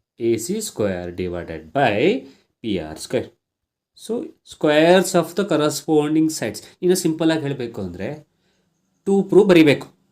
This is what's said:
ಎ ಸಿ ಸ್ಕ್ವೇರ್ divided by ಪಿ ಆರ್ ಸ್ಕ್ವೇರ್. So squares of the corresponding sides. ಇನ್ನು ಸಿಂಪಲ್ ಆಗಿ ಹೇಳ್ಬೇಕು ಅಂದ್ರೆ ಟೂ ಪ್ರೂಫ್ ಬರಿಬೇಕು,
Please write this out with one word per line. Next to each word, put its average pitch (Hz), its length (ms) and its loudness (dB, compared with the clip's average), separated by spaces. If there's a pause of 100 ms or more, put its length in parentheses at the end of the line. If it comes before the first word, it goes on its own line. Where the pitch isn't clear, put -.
(200)
ಎ 117 160 0
ಸಿ 180 240 -6
ಸ್ಕ್ವೇರ್ 92 500 -6
divided 87 640 -8
by 143 540 0 (340)
ಪಿ 104 180 -6
ಆರ್ 78 200 -12
ಸ್ಕ್ವೇರ್. - 280 -6 (800)
So 233 160 -6
squares 170 920 2
of 170 240 -2
the 202 120 0
corresponding 151 760 0
sides. 127 360 -6 (200)
ಇನ್ನು 180 140 2
ಸಿಂಪಲ್ 160 340 0
ಆಗಿ 156 120 -2
ಹೇಳ್ಬೇಕು 127 380 -6
ಅಂದ್ರೆ 98 480 -10 (800)
ಟೂ 196 160 2
ಪ್ರೂಫ್ 196 260 4
ಬರಿಬೇಕು, 156 460 4 (180)